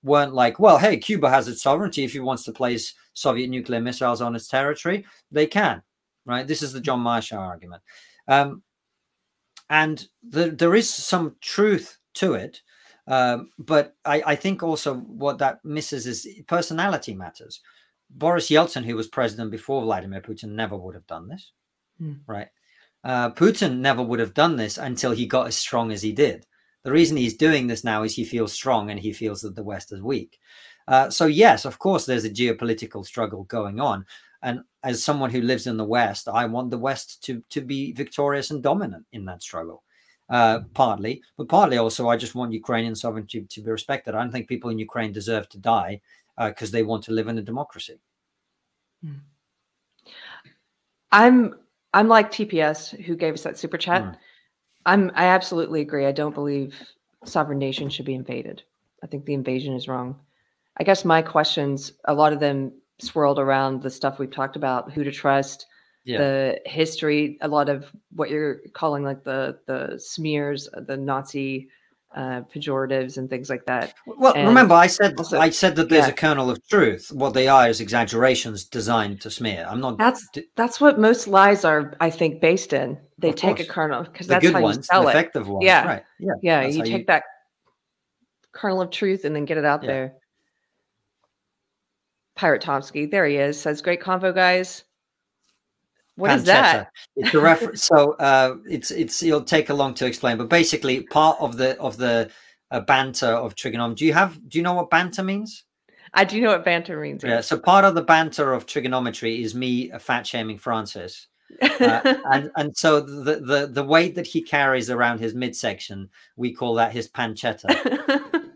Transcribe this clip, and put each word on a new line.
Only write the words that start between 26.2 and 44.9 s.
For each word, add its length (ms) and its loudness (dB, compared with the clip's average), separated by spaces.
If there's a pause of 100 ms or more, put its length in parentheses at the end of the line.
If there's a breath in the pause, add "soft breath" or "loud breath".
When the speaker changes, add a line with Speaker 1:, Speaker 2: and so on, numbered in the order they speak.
Speaker 1:
The 100 -6
reason 240 4
he's 180 -2
doing 320 2
this 160 -6
now 200 -2
is 120 -4
he 80 -6
feels 300 -4
strong 380 -2
and 80 -10
he 120 -8
feels 300 -8
that 140 -12
the 80 -14
West 280 -12
is 100 -14
weak. 380 -8 (480 soft breath)
Uh, 220 4
so 160 0
yes, 400 6
of 140 -10
course, 260 0
there's 180 -2
a 60 -6
geopolitical 760 -4
struggle 380 -8
going 380 -8
on. 240 -2 (360 soft breath)
And 200 -8 (220)
as 200 -4
someone 280 -2
who 100 -2
lives 260 -2
in 80 -6
the 80 -4
West, 460 -2
I 160 -2
want 240 -6
the 80 -6
West 480 -8
to, 240 -10
to 100 -8
be 320 -8
victorious 600 -4
and 120 -8
dominant 480 -2
in 140 -14
that 160 -14
struggle, 420 -14 (460)
uh, 300 4 (140)
partly. 480 -2 (140 soft breath)
But 140 -12
partly 280 4
also, 300 -2
I 80 4
just 200 -10
want 180 -6
Ukrainian 420 -4
sovereignty 460 -10
to 200 -18
be 80 -10
respected. 460 -6
I 60 -4
don't 100 -6
think 160 -10
people 220 -8
in 100 -6
Ukraine 320 -8